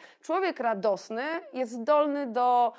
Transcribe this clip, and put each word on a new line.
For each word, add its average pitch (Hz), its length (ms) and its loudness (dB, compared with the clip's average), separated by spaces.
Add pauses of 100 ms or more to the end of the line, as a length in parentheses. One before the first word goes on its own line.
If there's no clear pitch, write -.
(220)
Człowiek 359 380 -2
radosny 220 640 -2 (300)
jest 254 180 -4
zdolny 285 560 2
do 240 500 2